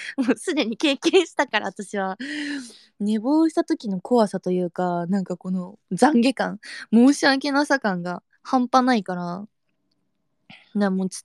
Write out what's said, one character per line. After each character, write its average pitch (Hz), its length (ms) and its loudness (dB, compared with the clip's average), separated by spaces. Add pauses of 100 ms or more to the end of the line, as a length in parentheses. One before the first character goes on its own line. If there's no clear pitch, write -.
(160)
う。 277 80 0
<laughs> - 20 -
も 240 60 2
う 220 60 -4
す 339 160 -4
で 277 100 0
に 220 140 -4
経 277 180 0
験 330 300 2
し - 100 -16
た 294 100 0
か 208 140 -2
ら、 208 60 -4
私 196 320 -8
は。 190 180 -2 (840)
寝 214 200 0
坊 302 300 2
し 311 60 -4
た 339 100 0
時 285 240 -4
の 190 120 -4
怖 233 260 4
さ 185 140 -6
と 185 100 -6
い 180 120 0
う 175 80 -4
か、 175 360 -2
な 196 140 0
ん 185 40 -4
か 180 120 -8
こ 185 140 -10
の 185 280 -6 (140)
懺 254 280 4
悔 247 140 2
感、 190 240 -4 (340)
申 247 200 8
し - 140 -2
訳 269 260 2
な 285 140 2
さ 277 120 2
感 180 240 -4
が 175 200 -8 (200)
半 254 240 0
端 254 180 4
な 254 120 2
い 196 80 -2
か 185 100 -6
ら。 180 320 -6 (1300)
な、 202 160 2
も 190 140 0
う 190 60 -2
ち - 80 -12
ょ - 60 -14